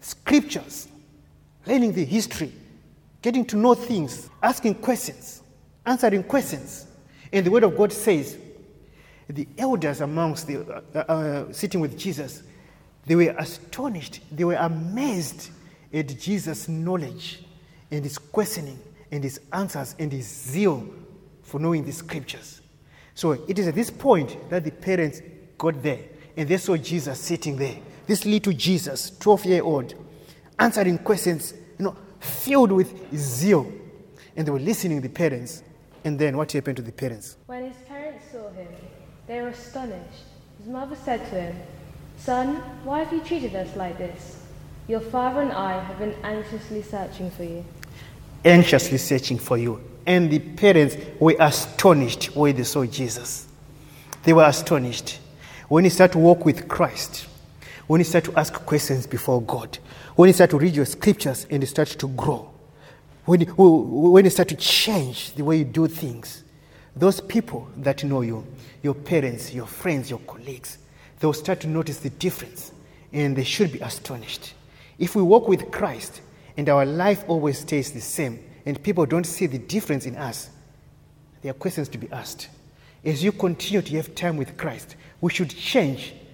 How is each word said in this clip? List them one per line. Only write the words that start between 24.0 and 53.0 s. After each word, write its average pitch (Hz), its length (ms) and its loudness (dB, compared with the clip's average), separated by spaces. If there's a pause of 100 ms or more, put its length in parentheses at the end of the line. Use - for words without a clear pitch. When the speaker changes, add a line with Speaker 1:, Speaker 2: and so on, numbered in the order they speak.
Speaker 1:
that 175 140 -2
the 151 80 -6
parents 175 500 -2 (360)
got 156 240 -2
there 135 180 -4 (380)
and 151 100 -4
they 185 100 2
saw 180 200 0
Jesus 147 420 -6
sitting 151 380 -6
there, 131 200 -4 (300)
this 202 180 0
little 208 280 0
Jesus, 147 680 -2
twelve-year-old, 175 760 2 (680)
answering 202 400 2
questions, 175 540 -2 (260)
you 196 60 -4
know, 190 100 -4 (240)
filled 262 520 2
with 185 220 2 (220)
zeal. 143 560 0 (640)
And 160 120 -4
they 147 40 -2
were 139 80 -2
listening, 160 420 -2
the 127 80 -8
parents. 131 540 -4 (400)
And 147 160 -4
then 143 180 0
what 151 140 -4
happened 135 260 -4
to 123 60 -10
the 113 80 -12
parents? 120 460 -10 (100)
Speaker 2:
When 254 180 -12
his 254 120 -16 (100)
parents 285 440 -14
saw 220 200 -14
him, 180 160 -16 (600)
they 240 140 -8
were 247 60 -8
astonished. 233 760 -14 (360)
His 202 80 -18
mother 262 360 -10
said 240 160 -4 (100)
to 185 120 -6
him, 175 140 -10 (600)
"Son, 262 400 -2 (260)
why 285 160 -4
have 320 120 -4
you 320 100 -2
treated 262 340 -6
us 185 200 -8
like 180 220 -8
this? 175 400 -12 (500)
Your 226 120 -2
father 247 420 -2
and 277 100 0
I 190 300 -4
have 185 160 -12
been 208 160 -6 (100)
anxiously 214 600 -8
searching 185 480 -8
for 175 120 -12
you." 170 220 -10 (760)
Speaker 1:
Anxiously 165 560 8
searching 131 400 -2
for 123 180 -2
you. 117 240 -2 (240)
And 180 240 6
the 151 80 4
parents 156 580 6 (240)
were 160 200 8
astonished 147 960 4
when 147 200 4
they 123 80 -2
saw 131 220 0
Jesus. - 640 -8 (720)